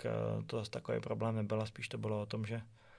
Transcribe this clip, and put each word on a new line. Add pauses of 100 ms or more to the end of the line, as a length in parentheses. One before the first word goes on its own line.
eh, (360)
to
zase
takový
problém
nebyl
a
spíš
to
bylo
o
tom,
že, (380)